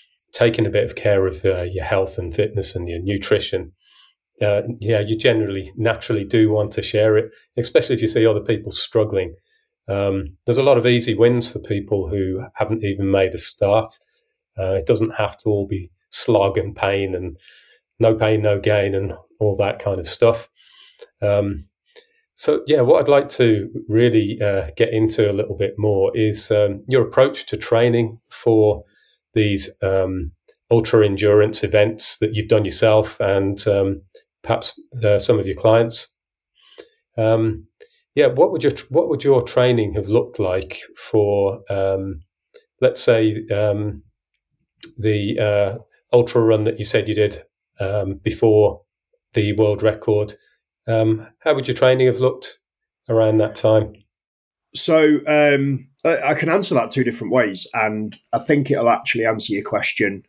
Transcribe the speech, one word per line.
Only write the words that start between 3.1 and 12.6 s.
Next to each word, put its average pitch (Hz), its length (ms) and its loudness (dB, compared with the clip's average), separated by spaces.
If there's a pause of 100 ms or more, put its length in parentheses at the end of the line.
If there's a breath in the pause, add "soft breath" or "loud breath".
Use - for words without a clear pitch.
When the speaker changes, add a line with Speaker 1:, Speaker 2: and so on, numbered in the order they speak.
Speaker 1:
Uh, 104 200 0 (180)
yeah, 104 200 0
you 107 160 -2
generally 104 600 -2
naturally 107 480 -2
do 110 260 2
want 107 200 -2
to - 120 -6
share 107 340 2
it, 110 160 -2 (240 soft breath)
especially 127 380 0
if 110 80 -2
you 110 60 -2
see 113 180 2
other 104 140 2
people 104 300 -4
struggling. 98 640 -2 (540)
Um, 98 560 -4
there's 120 140 0
a 135 40 2
lot 135 140 4
of 117 80 2
easy 123 300 2
wins 120 360 2
for - 80 -12
people 98 520 -2
who 92 420 -4
haven't 107 320 -4